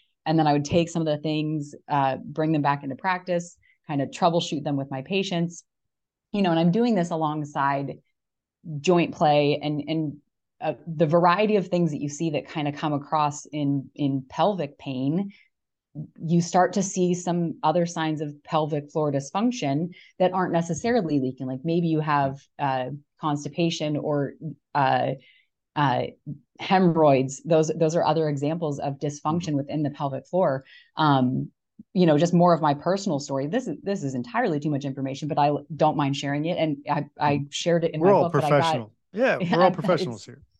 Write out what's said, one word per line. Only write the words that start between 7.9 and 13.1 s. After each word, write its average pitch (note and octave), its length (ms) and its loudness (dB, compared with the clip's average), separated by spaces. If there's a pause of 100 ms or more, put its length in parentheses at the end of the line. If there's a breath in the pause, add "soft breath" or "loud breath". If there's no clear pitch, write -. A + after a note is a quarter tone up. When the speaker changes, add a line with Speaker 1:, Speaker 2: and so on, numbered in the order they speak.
Speaker 1:
joint E3+ 360 2
play D3 480 4
and, D3 260 -4
and, D#3+ 280 -4 (440)
uh, D3+ 140 -4 (120)
the E3 200 0
variety F3 500 4
of F3+ 120 0
things F3 240 0
that C#3+ 100 -6
you C#3+ 80 -4
see E3 200 -4
that D3 160 -4
kind D3 220 -4
of C#3+ 60 -4
come D3 180 -4
across D3 540 -2